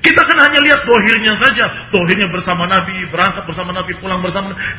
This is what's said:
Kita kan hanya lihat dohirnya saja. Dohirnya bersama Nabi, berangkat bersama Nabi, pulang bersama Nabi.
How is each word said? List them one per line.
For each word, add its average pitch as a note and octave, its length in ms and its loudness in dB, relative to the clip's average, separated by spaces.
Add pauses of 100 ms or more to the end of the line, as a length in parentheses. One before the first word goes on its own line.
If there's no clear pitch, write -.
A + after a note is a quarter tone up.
Kita D#4+ 160 4
kan E4 160 4
hanya D4 240 4
lihat C#4+ 240 2
dohirnya A3 560 4
saja. A#3 240 2 (240)
Dohirnya F#3 400 0
bersama F3 400 -2
Nabi, F#3 400 -2
berangkat F#3 400 -2
bersama F3+ 240 -6
Nabi, F#3 320 -6
pulang F#3 160 -4
bersama G3 320 -4
Nabi. - 80 -10 (180)